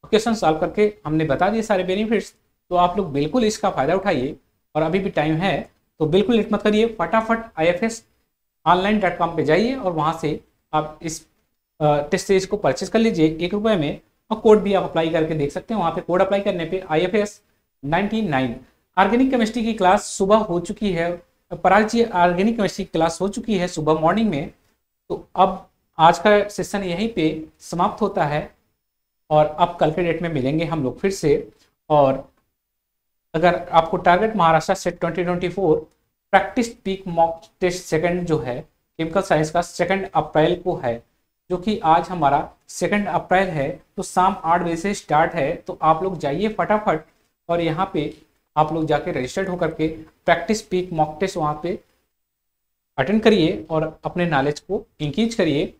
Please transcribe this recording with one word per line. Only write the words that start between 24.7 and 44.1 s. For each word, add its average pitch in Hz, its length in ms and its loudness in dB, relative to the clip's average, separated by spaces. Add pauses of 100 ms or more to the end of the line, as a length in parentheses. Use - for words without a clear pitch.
तो - 280 -8
अब 190 300 2 (320)
आज 165 200 6
का 208 300 4
session - 340 -6
यहीं 185 300 -4
पे 156 360 -2 (100)
समाप्त 185 440 -2
होता 180 220 0
है 147 300 -4 (760)
और 151 160 6
अब 170 340 0
कल 156 100 4
के 180 120 -4
date 165 200 -2
में 170 60 -4
मिलेंगे 151 360 -2
हम 156 180 -4
लोग 123 160 -4
फिर 196 120 0
से। - 420 0 (380)
और 135 420 2 (1000)
अगर 170 340 2
आपको 165 280 4
target 190 400 2
महाराष्ट्र 165 380 2
से 180 160 -4
ट्वेंटी 170 340 -4
ट्वेंटी 175 240 -2
फ़ोर 175 300 0 (520)
practice 196 440 0
peak 190 340 -8
mock 165 320 0 (200)
test 180 240 -2
second 175 420 0
जो 156 120 2
है 127 220 -6 (380)
chemical 160 240 -2
science 156 280 0
का, 175 120 0
सेकंड 185 520 -4
अप्रैल 160 480 2
को 175 140 -4
है, 117 260 -6 (480)
जो 180 60 -2
कि 202 220 -4
आज 165 300 2
हमारा 151 460 0 (140)
सेकंड 202 400 -2
अप्रैल 185 400 0
है, 156 340 -4 (140)
तो 196 60 -6
शाम 190 420 2